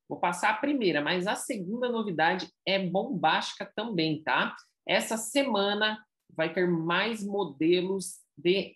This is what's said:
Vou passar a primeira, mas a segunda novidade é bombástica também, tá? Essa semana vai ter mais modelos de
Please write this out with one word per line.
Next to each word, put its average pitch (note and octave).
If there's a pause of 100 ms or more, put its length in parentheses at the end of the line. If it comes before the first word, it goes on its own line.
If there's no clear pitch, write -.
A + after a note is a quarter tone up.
Vou D3
passar F3+
a A3
primeira, A3
mas F3
a A3
segunda A#3+
novidade F#3 (160)
é F#3+
bombástica F#3+
também, E3+
tá? D#3 (320)
Essa A3
semana G#3+ (320)
vai E3
ter F3+
mais F#3+
modelos F3+ (180)
de F3+